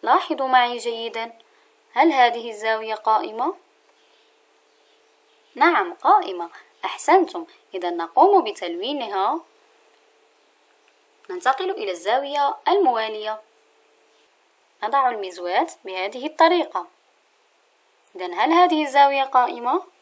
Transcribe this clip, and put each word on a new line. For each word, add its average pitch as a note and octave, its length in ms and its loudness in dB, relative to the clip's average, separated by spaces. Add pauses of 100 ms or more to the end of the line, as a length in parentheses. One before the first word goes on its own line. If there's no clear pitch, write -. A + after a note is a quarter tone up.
لاحظوا C4+ 460 0
معي A#3+ 280 2
جيدا، A3+ 560 -8 (600)
هل D4 200 4
هذه A#3+ 380 2
الزاوية A3 440 -4
قائمة؟ A3 640 -2 (2000)
نعم، B3 400 2
قائمة. F3+ 560 0 (340)
أحسنتم. D#4+ 640 0 (280)
إذا F3+ 160 -6
نقوم C4 540 2
بتلوينها. G#3 960 -6 (1900)
ننتقل B3+ 400 -2
إلى G#3 200 -8
الزاوية C4+ 680 -2 (120)
الموالية. A3 720 0 (1400)
نضع B3+ 280 0
المزوات F#3+ 640 -4 (120)
بهذه F#3+ 420 -8
الطريقة. D#4+ 600 2 (1300)
إذا F3+ 100 -8
هل G3+ 260 0
هذه E4 320 4
الزاوية C#4 400 4
قائمة؟ B3+ 580 0 (200)